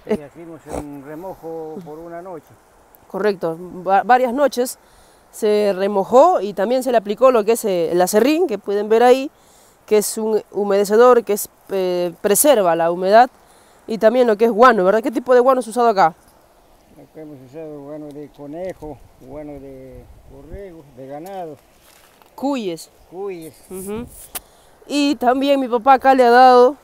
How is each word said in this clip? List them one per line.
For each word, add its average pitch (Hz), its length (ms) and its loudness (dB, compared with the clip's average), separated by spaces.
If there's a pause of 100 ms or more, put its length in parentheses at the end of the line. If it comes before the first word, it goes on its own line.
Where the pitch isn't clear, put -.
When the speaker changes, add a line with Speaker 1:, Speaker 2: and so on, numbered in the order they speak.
Speaker 1:
Sí, - 100 -16
Speaker 2:
Es 156 60 -8
Speaker 1:
hacemos 160 460 -20
un 147 400 -14
remojo 160 760 -14
por 156 160 -18
una 170 200 -16
noche. 180 260 -18 (640)
Speaker 2:
Correcto, 180 500 -4 (280)
va-, 190 180 2
varias 240 280 2
noches 254 460 -2 (520)
se 208 460 -2
remojó 208 640 2
y 196 140 -8
también 240 280 -2
se 254 100 -4
le 226 60 2
aplicó 214 320 2
lo 220 140 0
que 220 80 0
es, 233 140 -4
eh, 175 260 -2
el 175 80 0
acerrín, 262 460 2
que 208 120 -6
pueden 208 300 -4
ver 226 140 4
ahí, 269 280 4 (540)
que 214 140 0
es - 180 -4
un 220 340 -2
humedecedor 208 760 4
que 202 100 -4
es, - 140 -8 (220)
eh, 180 520 -4
preserva 202 520 2
la 165 160 -2
humedad, 196 380 4 (580)
y 220 120 -6
también 240 280 2
lo 214 100 2
que 233 100 2
es 233 40 2
guano, 220 340 4
¿verdad? 214 180 2
¿Qué 262 80 -4
tipo 247 240 -2
de 247 60 6
guano 254 200 2
se 240 80 -10
ha 214 40 -14
usado 240 160 0
acá? 185 260 2 (800)
Speaker 1:
Acá 147 260 -20
hemos 151 180 -20 (120)
usado 151 300 -18
guano 151 260 -16
de 143 240 -18
conejo, 151 680 -14 (220)
guano 147 400 -18
de 131 440 -20 (260)
borrego, 165 520 -20 (140)
de 131 100 -18
ganado. 160 500 -14 (800)
Speaker 2:
Cuyes. 226 560 -8 (200)
Speaker 1:
Cuyes. 175 440 -14 (160)
Speaker 2:
Ujú. 202 360 -12 (800)
Y 285 300 -2
también 269 440 0
mi 254 80 -4
papá 240 260 2
acá 269 200 4
le 254 100 4
ha 240 60 4
dado 254 540 6